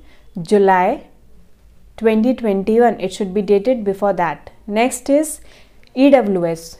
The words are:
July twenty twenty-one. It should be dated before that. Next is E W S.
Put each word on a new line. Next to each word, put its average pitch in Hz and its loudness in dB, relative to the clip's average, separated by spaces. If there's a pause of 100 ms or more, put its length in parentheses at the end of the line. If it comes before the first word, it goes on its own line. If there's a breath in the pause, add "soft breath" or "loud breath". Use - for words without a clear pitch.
(420 soft breath)
July 190 2 (920)
twenty 220 2
twenty-one. 220 0
It 185 -6
should 190 -8
be 208 -2
dated 208 0
before 196 -2
that. 170 -6 (160)
Next 226 -4
is 294 0 (540 soft breath)
E 277 4
W 202 2
S. 165 -8